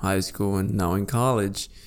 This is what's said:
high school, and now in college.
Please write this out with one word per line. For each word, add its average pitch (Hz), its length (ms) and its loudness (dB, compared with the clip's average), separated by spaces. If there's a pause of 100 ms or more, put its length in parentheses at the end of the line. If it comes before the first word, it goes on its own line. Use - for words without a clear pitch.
high 98 180 2
school, 98 380 -2
and 95 160 0
now 90 180 2
in 98 140 0
college. 117 640 0 (160)